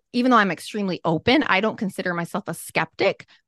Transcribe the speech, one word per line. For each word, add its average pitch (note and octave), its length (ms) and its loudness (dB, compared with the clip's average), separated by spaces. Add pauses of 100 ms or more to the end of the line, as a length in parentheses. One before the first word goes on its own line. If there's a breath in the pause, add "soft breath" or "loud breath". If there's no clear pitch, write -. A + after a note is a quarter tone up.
(120)
even B3 200 2
though B3 60 6
I'm G3 140 4
extremely F#3+ 540 -6
open, F3+ 380 2
I F#3+ 180 2
don't A3 160 -2
consider F#3 360 -4
myself E3+ 340 -6
a E3+ 60 -8
skeptic, - 720 -4 (220 soft breath)